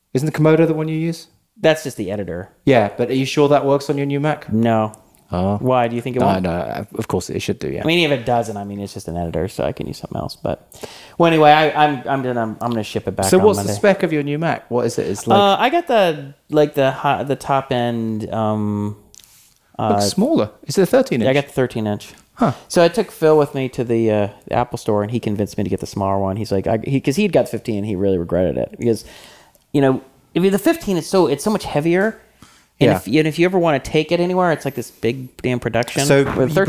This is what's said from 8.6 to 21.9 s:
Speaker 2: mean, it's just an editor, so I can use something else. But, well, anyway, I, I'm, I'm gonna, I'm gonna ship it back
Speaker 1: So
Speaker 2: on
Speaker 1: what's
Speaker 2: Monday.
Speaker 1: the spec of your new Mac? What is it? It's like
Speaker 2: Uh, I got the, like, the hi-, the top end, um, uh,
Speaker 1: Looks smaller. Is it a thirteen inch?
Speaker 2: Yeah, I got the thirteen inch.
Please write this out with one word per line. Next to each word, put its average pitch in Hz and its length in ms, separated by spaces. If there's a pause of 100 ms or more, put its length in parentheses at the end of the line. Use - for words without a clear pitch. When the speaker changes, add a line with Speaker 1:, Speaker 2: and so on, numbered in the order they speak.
Speaker 2:
mean, 101 160
it's 101 160
just - 120
an 82 80
editor, 85 320
so - 160
I 71 100
can - 120
use - 140
something - 180
else. - 180
But, - 320 (520)
well, 170 80
anyway, 156 240
I, 156 180 (160)
I'm, 143 220
I'm 135 160
gonna, 123 180
I'm 113 300
gonna 113 120
ship - 240
it 95 80
back 95 120
Speaker 1:
So 185 100
Speaker 2:
on 185 80
Speaker 1:
what's 214 120
Speaker 2:
Monday. 101 160
Speaker 1:
the - 20
spec 196 260
of 165 100
your 147 120
new 143 160
Mac? 160 320
What 120 160
is - 100
it? - 80
It's - 220
like 190 100
Speaker 2:
Uh, 196 220
I 240 100
got 339 160
the, 160 480 (160)
like, 151 240
the 135 160
hi-, 135 320
the 135 140
top 135 360
end, 117 640
um, 104 640 (800)
uh, 113 120
Speaker 1:
Looks 101 160
smaller. 185 440 (140)
Is - 160
it - 20
a 165 60
thirteen 240 340
inch? 110 40
Speaker 2:
Yeah, 127 40
I 135 60
got 143 100
the - 80
thirteen 123 320
inch. 104 280 (200)